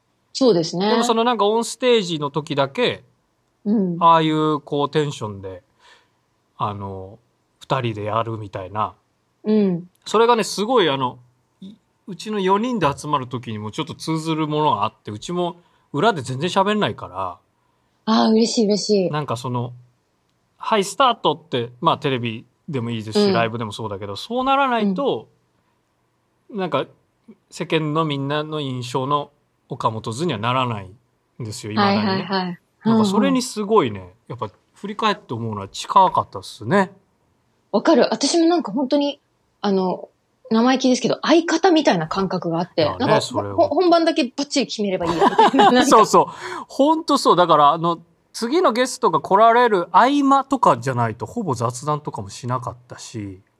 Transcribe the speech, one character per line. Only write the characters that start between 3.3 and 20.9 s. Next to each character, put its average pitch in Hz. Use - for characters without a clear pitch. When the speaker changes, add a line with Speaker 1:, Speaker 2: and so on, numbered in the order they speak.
Speaker 1:
う 208
ん。 175
Speaker 2:
あ 170
あ 165
い 160
う 156
こ 143
う 139
テ 151
ン 143
シ 123
ョ 107
ン 98
で、 95
あ 107
の、 98
二 -
人 117
で 104
や 107
る 113
み 107
た 98
い 92
な。 104
Speaker 1:
う 214
ん。 185
Speaker 2:
そ 208
れ 233
が 240
ね、 214
す 190
ご 233
い 156
あ 135
の、 127
い-、 196
う 190
ち 214
の 208
四 196
人 247
で 160
集 -
ま 147
る 123
時 120
に 107
も 107
ち -
ょ 156
っ 135
と -
通 160
ず 160
る 156
も 151
の 139
が 101
あ 110
っ -
て、 -
う 104
ち -
も 175
裏 190
で 156
全 127
然 175
喋 196
ん 214
な 156
い 101
か 92
ら。 92
Speaker 1:
あ 226
あ、 226
嬉 220
し 240
い -
嬉 202
し 196
い。 147
Speaker 2:
な 151
ん 143
か 120
そ 127
の、 123
「は -
い、 196
ス -